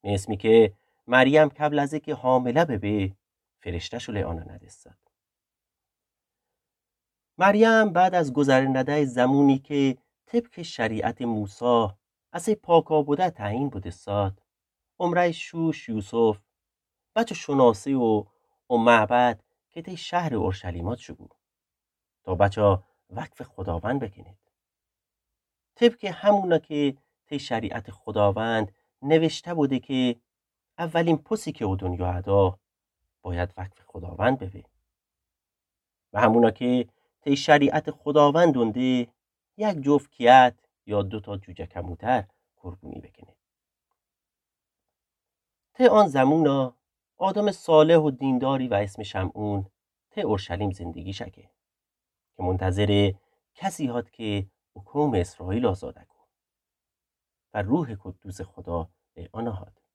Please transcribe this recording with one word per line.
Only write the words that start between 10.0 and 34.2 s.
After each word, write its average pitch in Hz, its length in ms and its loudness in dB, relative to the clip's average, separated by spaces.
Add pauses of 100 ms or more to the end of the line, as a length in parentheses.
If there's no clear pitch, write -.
طبق 233 360 -6
شریعت 117 600 -6
موسی 113 680 0 (440)
از 175 180 -6
پاکا 165 520 2
بوده 147 280 0
تعیین 117 400 -6
بوده 92 200 -10
ساد، 98 520 -4 (580)
عمره 175 320 0
شوش 165 580 -6
یوسف، 110 520 0 (760)
بچه 220 200 -2
شناسی 135 580 2
و، 110 320 0 (440)
و 123 80 0
معبد 117 680 2 (260)
که 165 120 -16
تی 180 160 -14
شهر 165 380 -6
اورشلیمات 92 640 -6
شو - 160 -18
بود. - 200 -20 (880)
تا 92 120 -6
بچه 101 440 2 (340)
وقف - 280 -16
خداوند 95 580 -8
بکنید. 98 380 -14 (1400)
طبق 233 300 0
همونا 190 540 2
که 147 380 -2 (280)
تی 143 140 -10
شریعت 110 520 -8
خداوند 107 840 -2 (260)
نوشته 160 520 0
بوده 139 260 -2
که 127 360 -4 (600)
اولین 165 400 0
پسی 214 340 -8
که - 140 -8
او 95 100 -2
دنیا 90 360 -6
ادا 95 480 0 (640)
باید 90 360 -8
وقف 92 280 -16
خداوند 95 540 -4